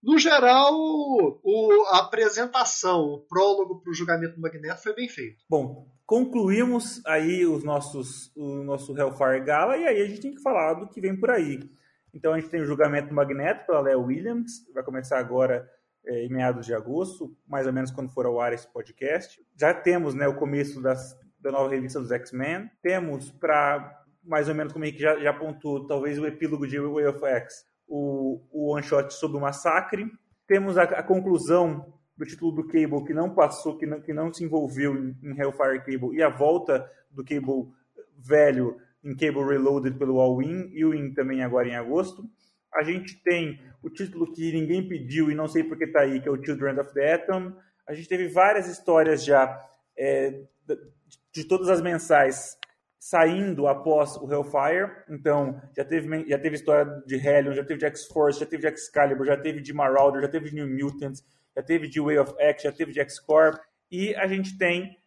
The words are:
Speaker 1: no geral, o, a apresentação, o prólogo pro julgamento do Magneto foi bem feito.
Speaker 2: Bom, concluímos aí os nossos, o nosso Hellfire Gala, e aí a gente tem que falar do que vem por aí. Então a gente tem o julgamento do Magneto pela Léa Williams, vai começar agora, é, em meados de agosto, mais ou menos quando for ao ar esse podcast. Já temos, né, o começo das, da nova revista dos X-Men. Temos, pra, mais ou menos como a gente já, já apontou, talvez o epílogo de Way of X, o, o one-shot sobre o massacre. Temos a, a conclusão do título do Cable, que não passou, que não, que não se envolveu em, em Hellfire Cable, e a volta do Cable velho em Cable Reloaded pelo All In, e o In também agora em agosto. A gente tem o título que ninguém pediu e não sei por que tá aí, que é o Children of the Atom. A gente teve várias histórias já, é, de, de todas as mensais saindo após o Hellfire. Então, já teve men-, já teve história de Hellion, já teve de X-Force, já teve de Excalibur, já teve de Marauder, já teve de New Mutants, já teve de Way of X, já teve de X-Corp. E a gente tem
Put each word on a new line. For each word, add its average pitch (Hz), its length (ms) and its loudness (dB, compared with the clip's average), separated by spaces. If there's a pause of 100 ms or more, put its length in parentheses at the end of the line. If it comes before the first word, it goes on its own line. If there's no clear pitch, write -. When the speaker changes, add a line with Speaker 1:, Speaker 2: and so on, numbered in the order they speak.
Speaker 1:
no 277 160 6
geral, 277 580 8
o, 220 1160 4
a 185 80 6
apresentação, 214 1000 0
o 147 260 -2
prólogo 185 540 2
pro 175 120 -10
julgamento 165 440 -2
do 165 40 -14
Magneto 160 400 -8
foi 214 140 -6
bem 240 140 -8
feito. 113 420 -14
Speaker 2:
Bom, 139 380 -4 (180)
concluímos 240 960 0
aí 160 400 2
os 151 200 0
nossos, 143 720 -6
o 139 260 -8
nosso 139 340 -8
Hellfire 131 480 2
Gala, 160 320 2
e 339 100 0
aí 226 140 2
a 202 60 2
gente 208 140 -10
tem 277 140 -10
que 277 60 -20
falar 170 340 2
do 190 140 -12
que - 120 -16
vem 190 180 -2
por 226 120 0
aí. 156 280 0 (560)
Então 156 180 0
a 160 60 0
gente 160 100 -8
tem 170 140 -2
o 147 40 -2
julgamento 147 420 0
do 147 60 -10
Magneto 143 520 0
pela 156 140 2
Léa 135 180 2
Williams, 185 760 -6
vai 131 120 -6
começar 131 340 -4
agora, 127 500 0 (380)
é, 120 180 -4
em 123 40 -8
meados 127 360 -2
de 113 80 -4
agosto, 139 640 -6 (100)
mais 135 200 -2
ou 131 60 -2
menos 131 180 -4
quando 131 180 -8
for 127 160 -4
ao 120 160 0
ar 120 120 0
esse 120 200 -10
podcast. 139 720 -8 (120)
Já 156 180 4
temos, 175 400 0
né, 143 140 0
o 139 80 -2
começo 143 440 -4
das, 127 380 -2 (220)
da 135 100 -4
nova 135 180 0
revista 135 320 -4
dos 120 120 -4
X-Men. 139 580 -6 (100)
Temos, 170 520 -4
pra, 147 680 0 (220)
mais 151 260 -2
ou 156 60 -2
menos 151 180 -6
como 156 120 -8
a 151 40 -2
gente 147 120 -10
já, 151 180 2
já 147 120 0
apontou, 143 560 -6
talvez 143 320 -2
o 151 80 -4
epílogo 151 400 -4
de 135 120 -6
Way 147 300 0
of 143 160 -4
X, 127 420 -2 (200)
o, 139 540 -4 (100)
o 151 220 -2
one-shot 143 400 0
sobre 147 240 -6
o 143 40 -4
massacre. 160 680 -2 (360)
Temos 196 320 2
a, 175 60 10
a - 180 -2
conclusão 175 880 2 (240)
do 151 80 -8
título 165 280 -4
do 156 140 -6
Cable, 147 380 0
que 147 80 -8
não 170 220 -2
passou, 160 420 2
que 160 100 -8
não, 151 140 -8
que 151 140 -10
não 160 180 -6
se 170 120 -10
envolveu 143 520 -2
em, 131 260 -8
em 139 160 -12
Hellfire 135 420 0
Cable, 131 360 -6
e 160 60 2
a 156 60 4
volta 147 600 2 (200)
do 135 140 -14
Cable 135 460 -4 (460)
velho 135 640 2 (220)
em 143 140 -8
Cable 139 280 0
Reloaded 135 520 0
pelo 131 240 0
All 127 220 2
In, 180 300 -6
e 156 120 -2
o 156 80 4
In 143 220 -6
também 131 280 -4
agora 123 260 0
em 120 80 -6
agosto. 156 520 -4 (460)
A 156 80 0
gente 180 400 -6
tem 170 360 -2 (240)
o 160 60 -12
título 170 420 -6
que 165 220 -6
ninguém 165 340 -2
pediu 151 440 -2
e 147 40 0
não 156 140 -4
sei 160 160 0
por 160 140 -8
que 156 80 -4
tá 151 140 2
aí, 135 200 2
que 131 80 -6
é - 20 0
o 135 140 -4
Children 139 360 -4
of 139 120 -6
the 143 220 2
Atom. 185 420 -4 (300)
A 151 80 -10
gente 165 140 -16
teve 180 200 -2
várias 190 400 4
histórias 160 560 4
já, 135 400 4 (320)
é, 135 460 -2 (240)
de, 151 100 -4 (560)
de 156 120 -10
todas 185 260 2
as 180 100 4
mensais 160 800 2 (400)
saindo 165 680 2
após 143 480 2
o 135 140 -10
Hellfire. 147 600 0 (160)
Então, 143 540 -2 (120)
já 139 100 -4
teve 156 240 -4
men-, 156 200 -6
já 139 100 0
teve 151 180 -4
história 147 500 2
de 131 80 -6
Hellion, 139 400 2
já 139 100 -4
teve 147 140 -6
de 151 80 -2
X-Force, 147 540 0
já 151 60 -4
teve 156 220 -4
de 151 60 -4
Excalibur, 135 500 0
já 143 120 2
teve 147 260 -6
de 143 100 -14
Marauder, 139 480 4
já 139 80 -2
teve 156 220 -6
de 151 60 -12
New 147 120 -8
Mutants, 139 560 -6 (320)
já 139 60 -4
teve 156 260 0
de 143 120 -4
Way 147 180 2
of 135 200 2
X, 147 260 2
já 143 80 0
teve 143 200 -6
de 139 80 -4
X-Corp. 156 640 2 (280)
E 196 260 -2
a 196 100 -2
gente 190 320 -4
tem 180 480 -2